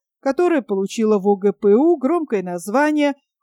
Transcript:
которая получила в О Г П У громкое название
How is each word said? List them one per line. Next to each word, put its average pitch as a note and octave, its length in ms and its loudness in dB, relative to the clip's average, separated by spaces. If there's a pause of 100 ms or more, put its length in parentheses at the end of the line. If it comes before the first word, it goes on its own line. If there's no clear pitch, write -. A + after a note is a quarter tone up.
(200)
которая D#4+ 420 0
получила G#3 580 -2
в F#3 80 -2
О G3+ 100 2
Г F#3+ 160 -2
П G3+ 200 2
У D#4 220 4
громкое C4 480 -2
название C#4 680 0 (300)